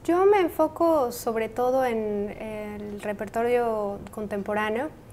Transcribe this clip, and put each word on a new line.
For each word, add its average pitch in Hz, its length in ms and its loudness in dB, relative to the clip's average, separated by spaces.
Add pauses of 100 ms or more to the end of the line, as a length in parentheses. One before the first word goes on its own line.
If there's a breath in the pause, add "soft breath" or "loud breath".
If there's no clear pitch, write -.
yo 349 220 4
me 403 160 8
enfoco 311 720 2
sobre 226 340 -2
todo 254 380 2
en 214 520 -2
el 208 640 -10
repertorio 214 1000 -2 (120)
contemporáneo 214 800 -4 (240 loud breath)